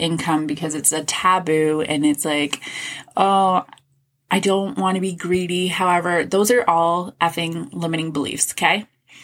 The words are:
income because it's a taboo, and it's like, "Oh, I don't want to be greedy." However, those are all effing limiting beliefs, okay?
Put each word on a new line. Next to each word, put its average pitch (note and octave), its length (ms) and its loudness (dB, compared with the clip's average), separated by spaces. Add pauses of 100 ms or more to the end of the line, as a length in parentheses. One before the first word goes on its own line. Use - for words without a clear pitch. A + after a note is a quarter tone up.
income D#3+ 460 0
because D3+ 280 -4
it's D3 180 0
a D#3 120 -4
taboo, D#3 760 2
and D3+ 240 0
it's D3 200 2
like, D3 360 -2 (560)
"Oh, F#3+ 480 2 (680)
I F#3+ 100 2
don't G3 360 0
want F#3+ 200 0
to F#3 40 -4
be F#3 140 -4
greedy." F3+ 540 -2
However, F3 580 0
those G3+ 240 2
are B3 180 4
all E3+ 500 2
effing E3 540 -2
limiting E3 380 -4
beliefs, - 420 -4
okay? F#3 340 0 (380)